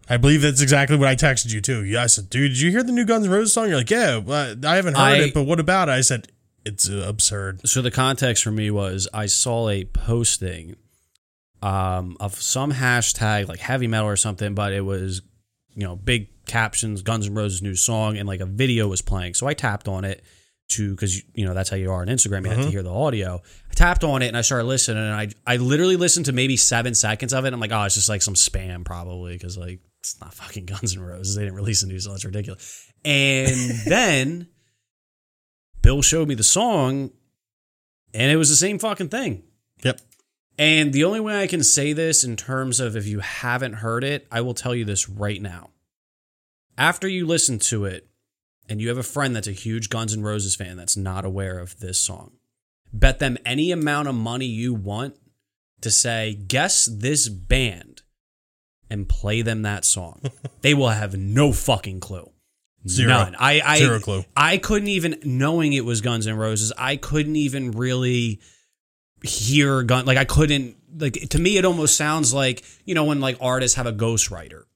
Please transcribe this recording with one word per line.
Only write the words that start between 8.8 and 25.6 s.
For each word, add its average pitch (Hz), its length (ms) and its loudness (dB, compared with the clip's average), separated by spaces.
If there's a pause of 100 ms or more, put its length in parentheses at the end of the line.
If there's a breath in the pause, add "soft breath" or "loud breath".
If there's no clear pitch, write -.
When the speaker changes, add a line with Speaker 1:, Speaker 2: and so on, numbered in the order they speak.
Speaker 2:
I 107 120 -4
saw 117 440 0
a 98 160 -2
posting, 90 920 -2 (840)
um, 92 580 -2
of 104 220 -6
some 139 320 -2
hashtag, 120 720 0
like, - 120 -12
heavy 127 280 -2
metal 110 200 0
or 101 100 -2
something, 104 360 -2
but 101 200 -2
it 98 80 -2
was, 95 400 -4 (540)
you 101 80 -6
know, 90 120 -8
big 104 320 0 (180)
captions, 110 560 -2
Guns 107 260 -2
N' 101 60 -6
Roses 104 280 -4
new 98 140 -4
song, 107 420 0
and, 101 100 -6
like, 95 120 -4
a 95 60 -6
video 113 420 2
was 92 140 -2
playing. 90 320 -2
So 123 140 -2
I 151 80 -2
tapped 104 340 -4
on 95 160 -4
it 98 180 -8 (460 soft breath)
to, 101 260 -2
'cause, 92 260 -2 (120)
you 104 120 -2
know, 92 80 -2
that's 95 160 -2
how 98 60 -4
you 92 160 -2
are 90 100 -2
on 90 60 -6
Instagram, 104 360 0
you 107 60 -4
have 110 100 0
to 135 40 0
Speaker 1:
Mm-hmm. 113 80 0
Speaker 2:
hear 98 120 -4
the 90 100 -8
audio. 98 480 -2 (280 soft breath)
I - 40 -8
tapped 175 320 6
on 135 160 2
it 123 60 2
and 113 100 -4
I 120 40 0
started 117 240 0
listening, 120 380 0
and 107 100 -4
I, 107 160 -4 (160)
I 123 120 4
literally 147 400 4